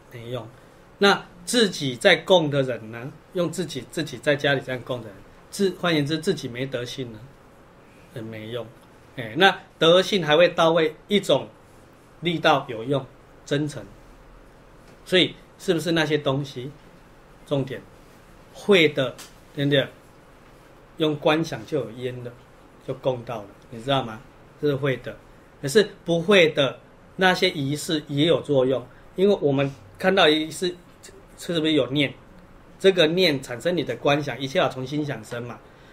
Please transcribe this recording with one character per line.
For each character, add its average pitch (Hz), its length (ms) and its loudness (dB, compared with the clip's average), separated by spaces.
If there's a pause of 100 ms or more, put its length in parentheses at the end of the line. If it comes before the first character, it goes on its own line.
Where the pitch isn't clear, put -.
(120)
没 120 200 -14
用。 117 140 -8 (520)
那 196 260 4 (220)
自 226 240 2
己 135 260 -6
在 185 200 4
供 165 340 2
的 139 140 0
人 113 280 -6
呢， 117 200 -12 (220)
用 175 180 -2
自 180 120 -6
己， 131 280 -8
自 170 120 -4
己 123 140 -10
在 143 180 2
家 143 200 0
里 131 100 -4
这 131 60 -10
样 123 100 -6
供 123 200 -6
的 110 80 -14
人， 95 60 -20 (360)
自-， 196 180 0 (100)
换 175 140 0
言 151 100 2
之， 156 140 -2
自 180 160 -2
己 143 140 -6
没 123 180 -6
德 127 180 -6
性 120 300 -10
呢， 107 60 -18 (960)
很 117 80 -10
没 110 240 -12
用。 117 180 -8 (500)
哎， 113 220 -10
那 185 220 4 (180)
德 170 240 6
性 185 240 -2
还 151 100 4
未 175 140 6
到 165 220 4
位， 165 240 2 (120)
一 202 120 2
种 131 280 0 (720)
力 165 180 -2
道 151 280 2
有 113 160 -10
用， 131 220 -4 (400)
真 147 220 -2
诚。 117 160 -12 (1200)
所 185 140 2
以 - 160 2 (240)
是 - 120 -4
不 165 80 2
是 165 120 -4
那 165 120 2
些 147 140 0
东 143 260 -2
西， 135 280 -12 (760)
重 139 180 -2
点， 123 160 -10 (760)
会 170 340 4
的， 135 260 -2 (400)
对 143 80 -4
不 143 60 0
对？ 135 180 2 (1120)
用 156 200 0
观 156 280 0
想 123 220 -10
就 156 100 -4
有 110 140 -6
烟 123 320 -10
了， 120 80 -12 (560)
就 151 80 -8
供 127 260 -2
到 113 220 -10
了， 98 40 -18 (220)
你 117 140 -14
知 135 80 -4
道 135 100 2
吗？ 110 180 -10 (400)
这 147 80 -2
是 143 80 0
会 131 220 -2
的。 107 180 -14 (460)
可 143 60 -6
是 202 200 4 (160)
不 170 160 0
会 170 300 8
的， 135 300 0 (380)
那 185 180 4
些 180 160 2
仪 143 240 -4
式 151 320 -2
也 143 180 2
有 143 160 2
作 135 240 2
用， 127 180 0 (320)
因 196 140 4
为 196 100 4
我 143 120 2
们 139 200 0 (280)
看 190 160 2
到 180 120 6
仪 156 220 2
式， 175 260 -6 (600)
是 170 220 -4
不 156 80 0
是 156 60 2
有 135 180 2
念？ 143 200 0 (680)
这 190 120 6
个 175 140 4
念 160 380 2
产 120 180 -12
生 175 160 0
你 139 60 -2
的 123 140 -6
观 147 260 2
想， 127 180 -8
一 135 60 -6
切 160 100 -2
要 151 100 2
从 127 160 -6
心 147 220 -4
想 117 180 -8
生 120 200 -10
嘛。 117 160 -14 (340)